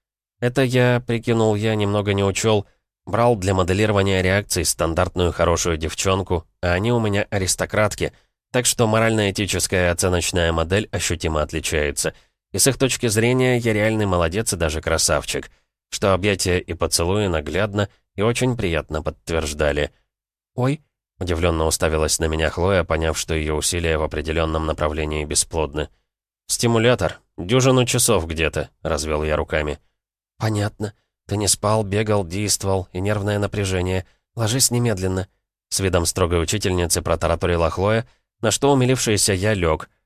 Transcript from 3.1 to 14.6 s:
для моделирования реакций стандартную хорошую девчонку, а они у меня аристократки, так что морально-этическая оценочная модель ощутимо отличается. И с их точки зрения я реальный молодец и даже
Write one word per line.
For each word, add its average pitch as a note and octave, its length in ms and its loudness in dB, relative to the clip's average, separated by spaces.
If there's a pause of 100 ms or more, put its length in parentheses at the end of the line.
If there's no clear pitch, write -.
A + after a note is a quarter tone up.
для F#2+ 180 0
моделирования G2 680 2
реакций F#2 440 0
стандартную F2 680 0
хорошую E2+ 440 0
девчонку, F#2 680 -2 (160)
а F2+ 120 0
они G2+ 180 0
у A#2+ 80 2
меня G#2 320 0
аристократки, G2 840 -2 (400)
так B2 140 0
что A#2 220 2
морально-этическая G2+ 1040 2
оценочная F2 600 2
модель E2 380 0
ощутимо D#2+ 500 -2
отличается. D2 760 -2 (380)
И G2 60 -4
с - 80 2
их C3 100 2
точки B2+ 300 0
зрения B2 520 2
я A#2 140 0
реальный G#2+ 340 2
молодец F2+ 460 0
и F#2+ 40 -2
даже D#2+ 240 -2